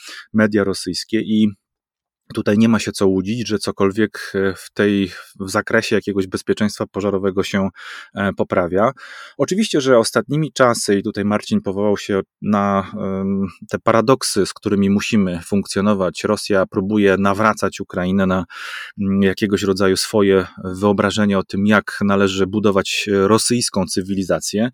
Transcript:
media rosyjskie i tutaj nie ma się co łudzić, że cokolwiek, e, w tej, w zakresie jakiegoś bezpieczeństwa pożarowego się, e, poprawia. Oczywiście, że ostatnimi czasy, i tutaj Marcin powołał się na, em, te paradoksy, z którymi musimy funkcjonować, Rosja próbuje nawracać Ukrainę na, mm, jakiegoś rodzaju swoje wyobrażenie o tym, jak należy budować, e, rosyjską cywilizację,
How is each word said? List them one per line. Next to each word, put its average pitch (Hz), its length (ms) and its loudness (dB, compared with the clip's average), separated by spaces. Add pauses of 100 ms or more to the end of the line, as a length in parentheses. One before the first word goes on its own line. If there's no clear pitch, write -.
(320)
media 107 320 2
rosyjskie 95 560 -4
i 107 280 2 (840)
tutaj 104 240 0
nie 113 100 4
ma 113 100 2
się 104 140 -4
co 101 140 0
łudzić, 95 420 0
że 104 100 -2
cokolwiek, 101 760 -2
e, 98 220 0
w - 180 -20
tej, 101 360 2 (300)
w 95 100 -8
zakresie 107 460 0
jakiegoś 98 300 -2
bezpieczeństwa 104 600 -4
pożarowego 98 560 -2
się, 98 260 -2 (460)
e, 98 180 -2
poprawia. 95 600 0 (460)
Oczywiście, 185 420 0
że 131 180 4
ostatnimi 131 540 0
czasy, 113 460 2
i 98 40 -2
tutaj 104 220 -4
Marcin 104 360 0
powołał 101 360 0
się 98 240 -2 (220)
na, 101 520 0
em, 98 520 -4 (220)
te - 100 -6
paradoksy, 113 680 2
z - 60 -10
którymi 98 380 0
musimy 98 540 0
funkcjonować, 98 800 -2
Rosja 98 420 0
próbuje 98 520 2
nawracać 101 640 0
Ukrainę 95 460 0
na, 92 180 0 (560)
mm, 98 220 2
jakiegoś 98 400 2
rodzaju 98 340 2
swoje 98 500 2 (180)
wyobrażenie 101 760 2
o 95 40 0
tym, 98 240 -2
jak 104 380 2
należy 98 420 2
budować, 98 640 0
e, 98 160 4
rosyjską 110 580 0
cywilizację, 95 880 -2